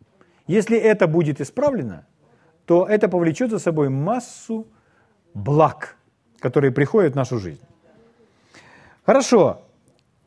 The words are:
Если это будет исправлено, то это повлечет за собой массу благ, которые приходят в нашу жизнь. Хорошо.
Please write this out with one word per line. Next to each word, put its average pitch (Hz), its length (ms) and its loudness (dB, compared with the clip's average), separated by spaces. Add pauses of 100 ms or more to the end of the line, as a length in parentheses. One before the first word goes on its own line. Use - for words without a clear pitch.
(460)
Если 220 320 0
это 208 300 2
будет 151 320 0
исправлено, 147 680 -4 (600)
то 175 200 4
это 208 220 0
повлечет 175 420 -2
за 208 80 -4
собой 156 300 -2
массу 220 760 -6 (680)
благ, 139 640 0 (420)
которые 139 320 0
приходят 143 440 0
в - 20 -4
нашу 127 220 -4
жизнь. 85 240 -12 (1400)
Хорошо. 196 580 2 (640)